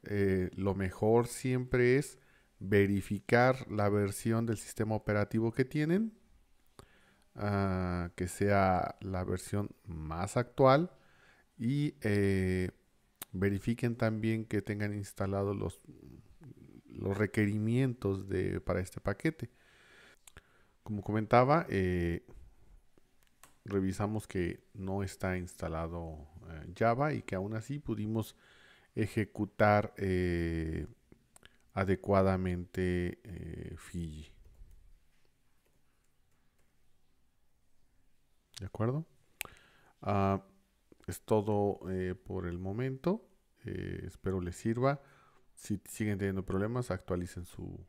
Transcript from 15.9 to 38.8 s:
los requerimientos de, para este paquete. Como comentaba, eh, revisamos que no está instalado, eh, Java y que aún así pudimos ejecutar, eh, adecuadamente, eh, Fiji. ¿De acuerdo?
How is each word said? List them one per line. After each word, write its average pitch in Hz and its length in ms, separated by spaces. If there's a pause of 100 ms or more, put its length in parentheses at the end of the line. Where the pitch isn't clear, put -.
los 98 280
requerimientos 107 1120
de, 95 320
para 92 200
este - 200
paquete. - 500 (1300)
Como 104 200
comentaba, 123 680
eh, 90 580 (1400)
revisamos 101 600
que - 380 (100)
no 95 300
está 92 340
instalado, 82 920 (220)
eh, 80 260
Java 120 380
y 110 80
que - 140
aún 101 180
así 135 240
pudimos 110 580 (580)
ejecutar, 104 1000
eh, 85 880 (840)
adecuadamente, 92 1500
eh, 82 540
Fiji. 78 520 (4000)
¿De 92 60
acuerdo? 127 400 (960)